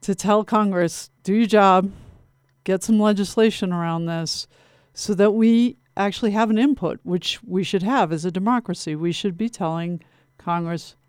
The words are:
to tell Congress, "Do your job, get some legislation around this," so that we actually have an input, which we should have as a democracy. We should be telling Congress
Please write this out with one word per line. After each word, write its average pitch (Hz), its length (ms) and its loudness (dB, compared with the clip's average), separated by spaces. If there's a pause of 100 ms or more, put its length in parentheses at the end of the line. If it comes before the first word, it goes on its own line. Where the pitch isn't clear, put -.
to 202 140 -4
tell 208 280 2
Congress, 196 680 0 (140)
"Do 185 100 0
your 226 140 4
job, 196 440 6 (720)
get 185 200 -2
some 220 160 2
legislation 208 760 2
around 170 320 -4
this," 165 420 -6 (460)
so - 220 -4
that 208 160 4
we 226 460 4 (180)
actually 202 360 -2
have 220 180 0
an 220 80 2
input, 254 460 0
which - 400 -4
we 185 200 -2
should 180 200 -2
have 208 280 0
as 160 120 -4
a 180 80 -4
democracy. 185 640 -2
We 165 160 -2
should 175 260 -4
be 226 120 -4
telling 170 520 -6 (360)
Congress 170 580 -6 (140)